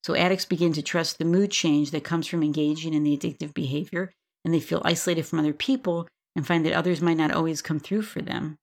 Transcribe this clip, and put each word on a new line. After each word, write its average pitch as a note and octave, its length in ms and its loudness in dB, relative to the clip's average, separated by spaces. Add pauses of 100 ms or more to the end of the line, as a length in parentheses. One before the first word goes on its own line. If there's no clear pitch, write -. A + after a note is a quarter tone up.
So - 120 -2
addicts F#3 300 2
begin E3+ 280 2
to D3+ 80 -2
trust - 380 -2
the D#3+ 60 -2
mood G3 260 4
change D3 400 2
that D3+ 120 -4
comes E3 220 -2
from E3+ 160 -2
engaging D3+ 540 0
in D3+ 80 2
the D3 120 4
addictive D3 380 -6
behavior, D3+ 580 -4 (320)
and E3 100 2
they D#3+ 60 4
feel - 240 -2
isolated E3 400 0
from D#3+ 160 -2
other D3+ 140 2
people F3 540 -2 (280)
and D3+ 100 -2
find E3 200 2
that D#3+ 80 2
others E3+ 280 2
might E3 160 4
not D#3 140 2
always D#3+ 300 0
come D#3 180 -2
through G#3 240 -2
for - 180 -8
them. - 420 -6